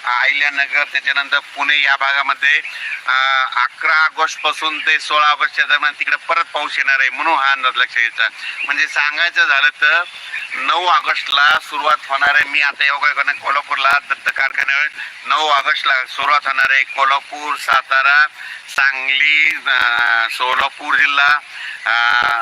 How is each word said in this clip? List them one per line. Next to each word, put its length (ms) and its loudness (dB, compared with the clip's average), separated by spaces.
अहिल्यानगर, 800 0
त्याच्यानंतर 560 -2
पुणे 420 -2
या 140 2
भागामध्ये, 680 0
अ, 40 0
अकरा 440 0
ऑगस्टपासून 760 -2
ते 200 0
सोळा 280 2
ऑगस्टच्या 380 0
दरम्यान 340 0
तिकडे 160 0
परत 300 -2
पाऊस 320 -6
येणार 220 2
आहे 100 2
म्हणून 300 0
हा 120 2
अंदाज 240 0
लक्षात 260 0
घ्यायचा. 280 0
म्हणजे 220 -2
सांगायचं 580 0
झालं 240 4
तर 340 2
नऊ 320 -2
ऑगस्टला 760 2
सुरुवात 280 0
होणार 280 0
आहे. 140 2
मी 120 -2
आता 260 0
योगायोगानं 440 0
कोल्हापूरला 600 -2
दत्त 260 -4
कारखान्यावर 520 -2
नऊ 240 0
ऑगस्टला 560 2
सुरुवात 420 0
होणार 240 2
आहे. 120 4
कोल्हापूर, 720 -2
सातारा, 720 2
सांगली, 1000 0
अ, 640 2
सोलापूर 640 -2
जिल्हा, 440 2
अ, 60 0